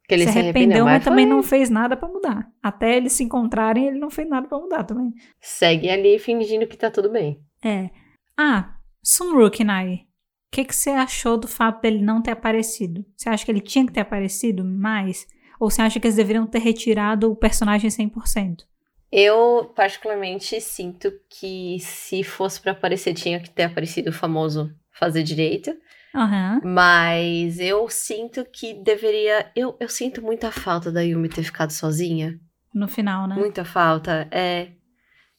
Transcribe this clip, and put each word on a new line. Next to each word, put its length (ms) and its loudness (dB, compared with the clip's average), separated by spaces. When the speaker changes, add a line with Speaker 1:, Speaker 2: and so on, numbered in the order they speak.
Speaker 1:
Que 80 2
ele 120 6
Speaker 2:
Se 60 4
Speaker 1:
se 60 4
Speaker 2:
arrependeu, 220 4
Speaker 1:
arrependeu, 240 6
Speaker 2:
mas 120 6
Speaker 1:
mas 80 2
Speaker 2:
também 220 6
Speaker 1:
foi 100 4
Speaker 2:
não 60 4
fez 280 2
nada 260 0
pra 120 -8
mudar. 380 -4
Até 340 0
eles 160 0
se 120 0
encontrarem, 600 0
ele 120 -2
não 120 -6
fez 180 -6
nada 180 -2
pra 120 -6
mudar 260 -4
também. 300 -6
Speaker 1:
Segue 480 0
ali 300 4
fingindo 480 -2
que 100 -10
tá 140 -2
tudo 200 0
bem. 300 -2
Speaker 2:
É. 240 -4
Ah, 380 0
Sunrookie, 600 4
Nai. 300 -2
O 560 -16
que 140 -2
que 100 -8
você 160 -2
achou 480 0
do 80 -6
fato 340 -2
dele 220 2
não 180 2
ter 120 -2
aparecido? 720 -4
Você 120 -8
acha 160 -2
que 80 -2
ele 80 0
tinha 260 2
que 60 -4
ter 80 -2
aparecido 640 -2
mais? 600 -2
Ou 100 2
você 100 0
acha 200 2
que 80 0
eles 80 2
deveriam 280 2
ter 140 -2
retirado 720 2
o 60 -2
personagem 520 2
cem 200 -2
por 180 -8
cento? 380 0
Speaker 1:
Eu, 640 6
particularmente, 840 -4
sinto 520 -8
que 500 -10
se 460 -8
fosse 360 -6
pra 120 -2
aparecer, 420 -2
tinha 240 -4
que 120 -16
ter 120 -2
aparecido 480 -4
o 20 -2
famoso 600 -2
fazer 320 -2
direito. 480 -2
Speaker 2:
Aham. 520 0
Speaker 1:
Mas 960 2
eu 280 0
sinto 560 -8
que 300 -14
deveria, 800 0
eu, 240 -4
eu 100 -6
sinto 320 -8
muita 300 -6
falta 400 -6
da 120 -2
Yumi 260 0
ter 160 -6
ficado 260 -6
sozinha. 680 -4
Speaker 2:
No 140 -4
final, 400 -4
né? 80 -4
Speaker 1:
Muita 280 -4
falta, 680 0
é. 380 -2